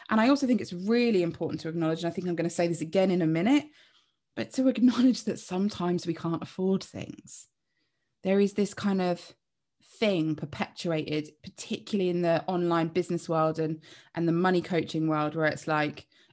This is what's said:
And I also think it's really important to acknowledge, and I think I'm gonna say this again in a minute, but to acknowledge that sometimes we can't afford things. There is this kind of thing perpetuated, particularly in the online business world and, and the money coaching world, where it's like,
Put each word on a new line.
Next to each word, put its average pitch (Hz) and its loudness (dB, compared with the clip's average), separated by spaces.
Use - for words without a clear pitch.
And 220 6
I 233 6
also 277 4
think 233 4
it's - -10
really 208 2
important 160 -4
to 165 -6
acknowledge, 165 -2
and 170 0
I 160 -6
think 180 -4
I'm 170 -2
gonna 170 0
say 175 0
this 165 -2
again 190 2
in 180 2
a 160 2
minute, 196 2
but 220 -6
to 262 2
acknowledge 247 4
that - -4
sometimes 180 -2
we 165 -2
can't 165 -4
afford 190 -2
things. - -14
There 196 2
is 196 2
this 202 -2
kind 196 -2
of 180 -2
thing 165 0
perpetuated, 151 -6
particularly - -4
in 175 0
the 165 2
online 170 0
business 170 -4
world 160 0
and, 156 -2
and 170 0
the 165 2
money 180 2
coaching 160 -2
world, 151 0
where 160 0
it's 151 -2
like, 151 -2